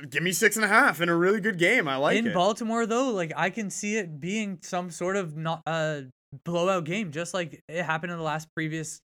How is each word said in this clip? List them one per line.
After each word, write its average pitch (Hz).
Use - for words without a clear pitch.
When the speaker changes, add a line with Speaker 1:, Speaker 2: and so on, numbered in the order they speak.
Speaker 1:
give 143
me 185
six 202
and 220
a -
half 214
in 170
a 170
really 190
good 190
game. 180
I 131
like 165
Speaker 2:
In 226
Speaker 1:
it. -
Speaker 2:
Baltimore, 226
though, 247
like, 170
I 170
can 202
see 208
it 165
being 190
some 180
sort 180
of 165
not, 160
uh, 156
blowout 175
game, 175
just 165
like 170
it 165
happened 160
in 170
the 165
last 156
previous, 156